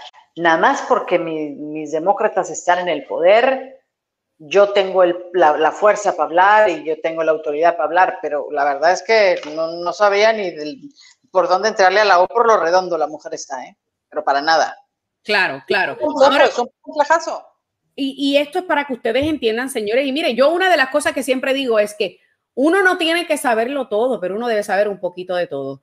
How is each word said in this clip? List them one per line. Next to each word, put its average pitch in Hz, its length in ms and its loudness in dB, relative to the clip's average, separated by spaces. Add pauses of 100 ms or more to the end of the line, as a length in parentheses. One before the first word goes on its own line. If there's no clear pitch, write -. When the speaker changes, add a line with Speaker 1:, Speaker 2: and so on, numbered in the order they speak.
(360)
Speaker 1:
nada 165 220 4
más 233 240 2
porque 196 360 0
mi, 156 320 -6
mis 151 420 -10
demócratas 185 580 0
están 175 300 -2
en 180 80 -4
el 151 160 -4
poder, 220 760 2 (580)
yo 180 320 2
tengo 190 340 2
el, 175 120 2 (180)
la, 151 220 4
la 156 140 2
fuerza 196 460 0
para 156 80 -2
hablar 190 460 4
y 151 140 -6
yo 156 160 -4
tengo 160 220 -4
la 160 100 2
autoridad 156 440 0
para 165 80 -2
hablar, 170 360 2
pero 147 300 -6
la 143 140 -2
verdad 143 280 2
es 185 100 -4
que 202 380 2 (140)
no, 160 180 -4
no 175 200 -6
sabía 208 400 2
ni 202 180 -6
del, 151 300 -12 (500)
por 175 180 2
dónde 190 200 2
entrarle 196 320 4
a 214 40 4
la 185 160 6
O 185 60 4
por 233 200 0
lo 220 120 6
redondo 175 400 0
la 151 80 0
mujer 156 280 -12
está, 131 300 -12
¿eh? 185 120 -20 (320)
Pero 147 160 -8
para 139 180 0
nada. 156 340 2 (460)
Speaker 2:
Claro, 180 440 -2
claro. 180 260 -2
Speaker 1:
Es - 80 -14
un 302 140 -4
complejo, 277 180 4
Speaker 2:
Ahora, 285 140 4
Speaker 1:
es - 120 -2
un 247 120 -4 (100)
complejazo. 302 680 -2 (480)
Speaker 2:
y, 269 240 -6
y 277 180 2
esto 294 220 -2
es 359 60 -4
para 294 200 -2
que 277 100 -10
ustedes 233 300 -2
entiendan, 254 460 -2
señores, 233 360 -4
y 262 60 -4
mire, 302 220 -2
yo 269 160 2
una 359 180 0
de 349 80 4
las 262 120 0
cosas 294 240 -2
que 277 100 -6
siempre 262 320 -2
digo 254 240 0
es 208 160 0
que 196 240 -6 (360)
uno 330 280 2
no 370 160 2
tiene 339 280 -2
que - 120 -2
saberlo 247 500 -2
todo, 214 320 -2
pero 180 140 -6
uno 240 140 -6
debe 208 160 -2
saber 208 240 0
un 196 120 -6
poquito 180 360 -6
de 175 100 -2
todo. 139 360 -10